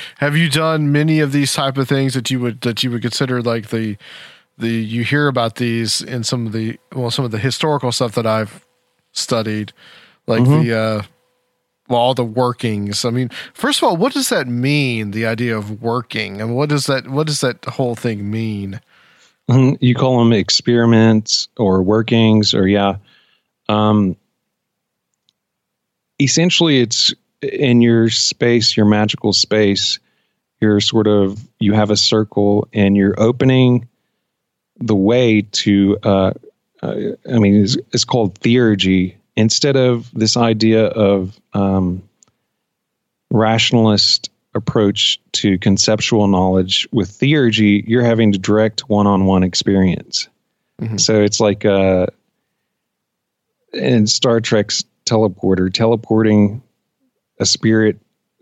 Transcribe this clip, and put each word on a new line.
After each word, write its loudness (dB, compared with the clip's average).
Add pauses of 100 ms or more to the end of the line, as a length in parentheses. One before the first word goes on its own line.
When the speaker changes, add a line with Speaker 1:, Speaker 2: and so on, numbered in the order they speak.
(180)
Speaker 1:
have -2
you 0
done -2
many 2
of -2
these 0
type -4
of -2
things -2
that -6
you -4
would, -6
that -4
you -4
would -6
consider, -4
like, -4
the, -6 (600)
the, -6
you -4
hear 0
about -2
these -4
in -8
some -4
of -8
the, -6 (160)
well, -4
some -4
of -6
the -6
historical -4
stuff -4
that -4
I've -4 (480)
studied, -6 (540)
like 0
Speaker 2:
Mm-hmm. 4
Speaker 1:
the, -2
uh, -2 (840)
well, 0
all 2
the -2
workings. -4
I -2
mean, -4 (240)
first -4
of 2
all, 0
what -2
does -4
that -2
mean? -2
The -4
idea -4
of -10
working, -6
and -6
what -2
does -2
that, -4
what -4
does -6
that -4
whole -4
thing -6
mean? -8 (680)
Speaker 2:
Mm-hmm. 2
You 2
call 0
them 4
experiments 2
or 2
workings, 2
or 2
yeah. 0 (760)
Um, 2 (2000)
essentially, 2
it's 0 (260)
in 2
your 4
space, 0
your 4
magical 0
space. 0 (600)
You're 2
sort 0
of, 2 (200)
you 2
have 0
a 2
circle, 0
and 2
you're 2
opening 2 (880)
the -2
way 2
to. 0
Uh, 2 (500)
uh, -6 (380)
I 0
mean, 4
it's, 0 (160)
it's -4
called -2
theurgy. 2 (220)
Instead 0
of 0
this -2
idea 2
of, 0 (120)
um, -2 (1300)
rationalist 2 (240)
approach -2 (100)
to 0
conceptual 0
knowledge, 0
with -2 (120)
theurgy, 2
you're 2
having 2
to -2
direct 0
one-on-one 2
experience. -2 (520)
Speaker 1:
Mm-hmm. -6
Speaker 2:
So 2
it's 0
like, 0
uh, 2 (1700)
in 0
Star 0
Trek's -2 (220)
teleporter, 0
teleporting 2 (760)
a -2
spirit, 2 (400)